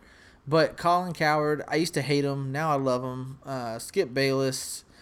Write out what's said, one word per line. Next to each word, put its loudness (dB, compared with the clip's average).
But 2
Colin 0
Cowherd, 2
I 0
used 0
to 0
hate 2
him. -4
Now 0
I 4
love 0
him. -8
Uh, -6
Skip -2
Bayless, 0